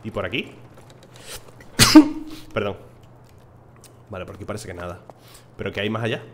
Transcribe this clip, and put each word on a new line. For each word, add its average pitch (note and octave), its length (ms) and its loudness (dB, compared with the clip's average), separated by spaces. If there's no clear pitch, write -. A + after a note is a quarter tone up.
¿Y A2 60 -8
por G#2 140 -4
aquí? G#2+ 280 -4
<coughs> - 760 8
Perdón. G3 220 -2
Vale, F#2 140 -8
por F#2 120 -14
aquí F#2+ 80 -12
parece G#2 220 -8
que F#2 80 -10
nada. F2 260 -10
¿Pero G2 160 -6
qué - 80 -4
hay G#2 100 0
más A2+ 140 -2
allá? A#2+ 180 -2